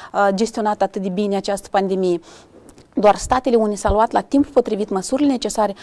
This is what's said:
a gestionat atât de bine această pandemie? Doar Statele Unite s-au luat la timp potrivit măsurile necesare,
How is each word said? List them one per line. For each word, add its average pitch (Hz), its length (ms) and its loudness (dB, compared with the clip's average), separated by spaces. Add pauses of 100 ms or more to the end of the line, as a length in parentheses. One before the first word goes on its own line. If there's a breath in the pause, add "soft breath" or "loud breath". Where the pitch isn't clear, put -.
(100 loud breath)
a 202 200 2
gestionat 214 520 -2
atât 196 200 -4
de 196 60 -4
bine 196 280 -2
această 196 340 -6
pandemie? 185 500 0 (720 loud breath)
Doar 196 220 4
Statele 254 400 0
Unite 208 200 0
s-au 202 160 0
luat 220 180 2
la 208 100 0
timp 277 260 2
potrivit 214 420 0
măsurile 269 420 0
necesare, 214 520 -2